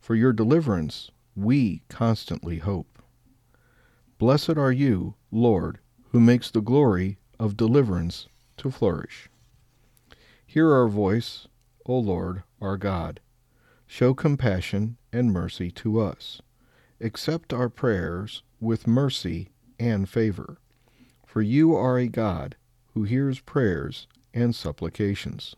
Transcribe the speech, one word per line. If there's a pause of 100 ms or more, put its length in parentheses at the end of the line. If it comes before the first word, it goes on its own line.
For
your
deliverance (240)
we
constantly
hope. (1200)
Blessed
are
you, (160)
Lord, (320)
who
makes
the
glory (200)
of
deliverance (300)
to
flourish. (1160)
Hear
our
voice, (400)
O
Lord, (180)
our
God. (680)
Show
compassion (160)
and
mercy
to
us. (580)
Accept
our
prayers (160)
with
mercy (280)
and
favor. (680)
For
you
are
a
God (360)
who
hears
prayers (260)
and
supplications.